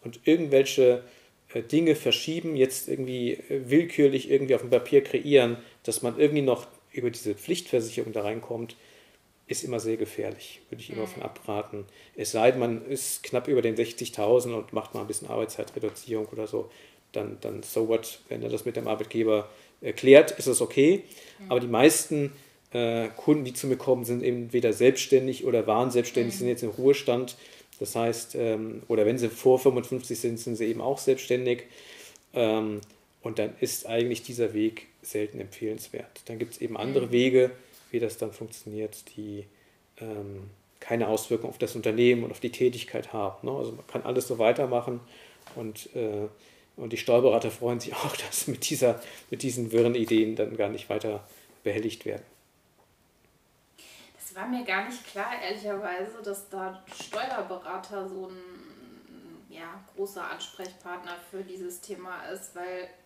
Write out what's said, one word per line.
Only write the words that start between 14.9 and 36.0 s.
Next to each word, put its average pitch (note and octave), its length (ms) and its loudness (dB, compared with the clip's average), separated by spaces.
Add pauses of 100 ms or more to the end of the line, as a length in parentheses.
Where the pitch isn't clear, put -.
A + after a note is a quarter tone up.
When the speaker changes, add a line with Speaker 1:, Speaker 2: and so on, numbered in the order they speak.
Speaker 1:
mal A2 60 -6
ein G#2 60 -8
bisschen G#2 220 -8
Arbeitszeitreduzierung A2 1000 -6
oder G#2+ 160 -6
so, - 240 -6 (420)
dann, G#2 260 -8
dann G#2+ 240 -10
so A2+ 240 -2
what, A2+ 400 -2
wenn A#2 160 -8
er A#2+ 60 -6
das A#2 160 -6
mit A#2+ 100 -6
dem A#2 120 -6
Arbeitgeber G#2+ 600 0 (340)
erklärt, C3 500 10
ist - 160 -6
es B2+ 140 2
okay. D#3+ 420 4 (360)
Speaker 2:
Mhm. F#3+ 120 -16
Speaker 1:
Aber B2+ 100 2
die B2 60 -4
meisten, C#3+ 640 4 (400)
äh, A#2 420 0
Kunden, D3+ 300 4
die B2 80 -6
zu - 140 -8
mir C3 100 2
kommen, B2+ 260 2
sind A#2+ 180 -2
entweder A#2+ 520 2
selbstständig C3 720 4
oder A#2+ 200 2
waren A2+ 240 2
selbstständig, A#2 460 0
Speaker 2:
Mhm. G2 40 -8
Speaker 1:
sind B2 100 -2
jetzt A#2+ 140 -2
im A2+ 80 -4
Ruhestand. C3 640 2 (420)
Das - 160 -6
heißt, A#2 400 -2
ähm, A2 540 -4
oder G#2+ 160 4
wenn A#2 120 4
sie A#2+ 120 0
vor B2+ 280 6
fünfundfünfzig B2 600 0
sind, A#2 180 -2
sind A#2 200 -6
sie A2+ 80 -2
eben A2+ 160 -2
auch C#3 160 -2
selbstständig. B2+ 640 0 (720)
Ähm, A2 480 0 (420)
und A2+ 160 -6
dann G#2+ 220 -4
ist - 260 -4
eigentlich A#2 360 -2
dieser A#2+ 300 -2
Weg A2 340 -2 (140)
selten G#2 380 -6
empfehlenswert. - 840 -10